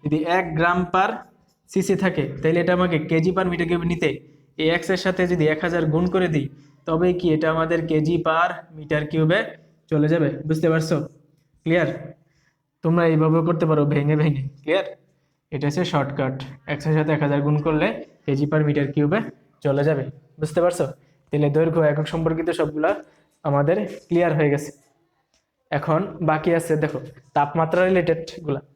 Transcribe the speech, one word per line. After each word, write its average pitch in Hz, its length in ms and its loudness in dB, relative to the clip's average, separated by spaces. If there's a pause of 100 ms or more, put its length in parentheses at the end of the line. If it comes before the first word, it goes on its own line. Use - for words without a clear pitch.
যদি 151 140 -2 (200)
এক 185 80 0 (140)
গ্রাম 175 200 2 (140)
per 190 160 2 (640)
সিসি 190 300 0
থাকে, 180 200 0 (180)
তাহলে 160 220 2
এটা 180 160 2
আমাকে 175 180 2 (140)
কেজি 160 260 2
per 190 140 0
meter 170 200 -2
cube 170 220 0
নিতে 160 160 0 (520)
এই 156 140 2
এক্স 170 180 -4
এর 180 120 0
সাথে 185 160 0 (100)
যদি 165 120 0 (100)
এক 156 120 -4
হাজার 170 180 0 (100)
গুণ 170 200 2
করে 185 220 2
দিই, 135 100 0 (420)
তবেই 170 320 2
কি 175 160 0
এটা 156 200 0
আমাদের 160 240 0 (120)
কেজি 156 240 2 (120)
per 165 220 2 (280)
meter 151 240 -2 (100)
cube-এ 160 280 2 (520)
চলে 151 220 2
যাবে। 160 160 2 (200)
বুঝতে 160 240 0
পারছো? 160 220 0 (680)
ক্লিয়ার? 160 260 0 (920)
তোমরা 165 280 2
এইভাবে 156 360 4
করতে 170 220 0
পারো 151 120 2 (120)
ভেঙে 147 280 2
ভেঙে, 143 220 0 (180)
ক্লিয়ার? 185 240 0 (720)
এটা 135 120 -4
হচ্ছে 175 160 0 (100)
শর্টকাট, 131 420 -2 (380)
এক্স 147 140 -8
এর 156 100 2
সাথে 151 180 0
এক 151 100 -2
হাজার 143 200 0
গুণ 151 200 2
করলে 160 220 0 (380)
কেজি 143 260 0
per 156 160 2
meter 147 180 0 (100)
cube-এ 151 240 2 (460)
চলে 139 220 0
যাবে। 143 160 0 (380)
বুঝতে 156 220 -2
পারছো? 175 220 0 (420)
তাহলে 147 280 0
দৈর্ঘ্য 165 260 2 (100)
একক 151 220 -2
সম্পর্কিত 160 340 -2 (120)
সবগুলা 151 300 0 (600)
আমাদের 143 280 2 (300)
ক্লিয়ার 170 300 2
হয়ে 151 160 4
গেছে। 143 180 -4 (1080)
এখন 156 220 0 (300)
বাকি 156 300 0
আছে 165 140 -2 (100)
দেখো 147 160 -4 (380)
তাপমাত্রা 160 520 0
রিলেটেড 165 320 2 (240)
গুলা। 135 160 -4 (140)